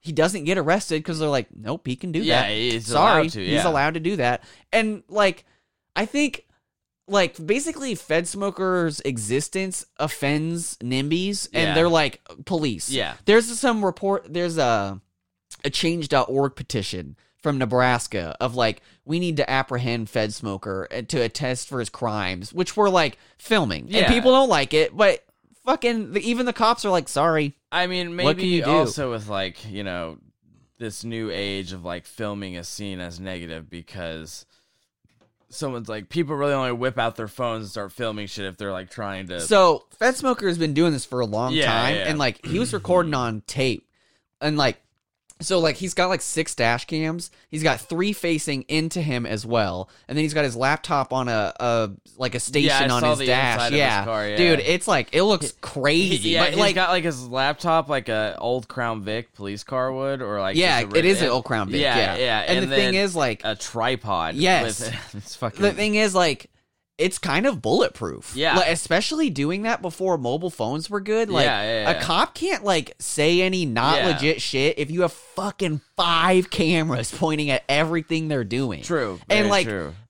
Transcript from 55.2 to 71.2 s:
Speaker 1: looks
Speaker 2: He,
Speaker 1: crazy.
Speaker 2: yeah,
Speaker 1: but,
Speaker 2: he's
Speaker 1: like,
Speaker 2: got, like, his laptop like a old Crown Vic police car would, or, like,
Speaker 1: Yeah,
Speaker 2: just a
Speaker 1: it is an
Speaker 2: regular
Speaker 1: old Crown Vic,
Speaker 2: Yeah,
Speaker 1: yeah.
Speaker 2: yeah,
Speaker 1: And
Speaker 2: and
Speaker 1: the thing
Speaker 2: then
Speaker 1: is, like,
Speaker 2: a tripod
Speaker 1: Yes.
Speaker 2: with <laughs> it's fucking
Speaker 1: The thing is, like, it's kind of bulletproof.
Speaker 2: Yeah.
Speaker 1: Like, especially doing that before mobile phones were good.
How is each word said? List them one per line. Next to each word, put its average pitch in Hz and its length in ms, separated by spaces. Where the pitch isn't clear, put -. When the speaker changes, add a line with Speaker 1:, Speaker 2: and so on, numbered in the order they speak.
Speaker 1:
looks 185 220
Speaker 2:
He, - 140
Speaker 1:
crazy. 151 680
Speaker 2:
yeah, 165 160
Speaker 1:
but, 147 60
Speaker 2:
he's - 100
Speaker 1:
like, 196 160
Speaker 2:
got, 180 140
like, 180 120
his 135 240
laptop 147 640
like 135 200
a 107 300
old 123 300
Crown 117 340
Vic 107 320
police 101 300
car 131 280
would, 135 300
or, 104 160
like, 95 160
Speaker 1:
Yeah, 156 280
Speaker 2:
just 101 120
a - 60
Speaker 1:
it 165 40
is 190 120
an - 60
Speaker 2:
regular 127 120
Speaker 1:
old 127 100
Crown 107 260
Vic, 139 100
Speaker 2:
Yeah, 131 160
Speaker 1:
yeah. 95 220
Speaker 2:
yeah, 117 280
Speaker 1:
And - 140
Speaker 2:
and 131 100
Speaker 1:
the 135 60
thing - 160
Speaker 2:
then 190 100
Speaker 1:
is, 185 140
like, 127 260
Speaker 2:
a 110 140
tripod 110 800
Speaker 1:
Yes. 139 420
Speaker 2:
with 113 160
<laughs> - 80
it's - 100
fucking - 260
Speaker 1:
The 202 120
thing 208 240
is, 214 180
like, 175 360
it's 180 200
kind 175 280
of 277 140
bulletproof. 110 760
Speaker 2:
Yeah. 143 220
Speaker 1:
Like, 180 120
especially 220 580
doing 160 340
that 226 200
before 185 360
mobile 147 320
phones 139 380
were 202 120
good. 214 300